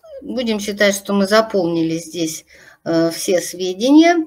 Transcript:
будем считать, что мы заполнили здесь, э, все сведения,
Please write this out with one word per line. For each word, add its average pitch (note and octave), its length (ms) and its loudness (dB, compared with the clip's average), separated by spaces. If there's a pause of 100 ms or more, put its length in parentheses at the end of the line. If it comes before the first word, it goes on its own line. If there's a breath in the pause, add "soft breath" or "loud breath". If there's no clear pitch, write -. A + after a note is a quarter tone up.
(220)
будем A3+ 380 -6
считать, G3+ 340 0
что - 180 -6
мы G3+ 140 2
заполнили E3+ 720 0
здесь, D#3+ 460 -8 (400 soft breath)
э, E3 260 0
все F3 300 -2
сведения, C4+ 880 2